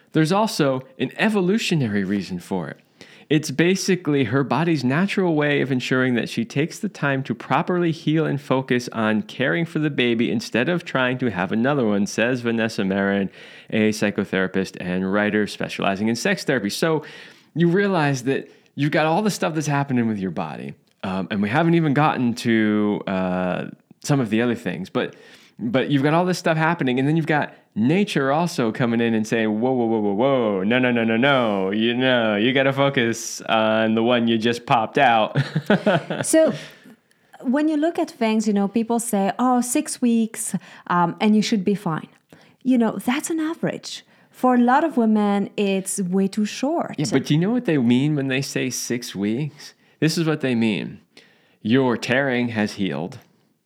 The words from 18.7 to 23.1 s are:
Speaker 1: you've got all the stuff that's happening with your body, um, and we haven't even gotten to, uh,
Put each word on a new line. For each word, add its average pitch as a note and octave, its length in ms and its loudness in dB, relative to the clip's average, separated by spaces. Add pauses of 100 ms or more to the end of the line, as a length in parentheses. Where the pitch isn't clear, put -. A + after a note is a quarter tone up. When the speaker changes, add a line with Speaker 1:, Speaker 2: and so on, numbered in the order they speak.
Speaker 1:
you've C#3+ 160 0
got D#3 140 2
all E3+ 160 2
the G#3+ 80 2
stuff E3+ 240 -2
that's D3+ 120 -2
happening C#3 400 0
with G#2+ 120 -2
your F#2+ 120 -4
body, D2 440 -8 (280)
um, F#2 280 -4
and G#2 120 -2
we G#2 60 0
haven't E3 260 2
even D#3+ 200 2
gotten C3 400 2
to, G#2+ 720 2
uh, F#2 580 -2 (400)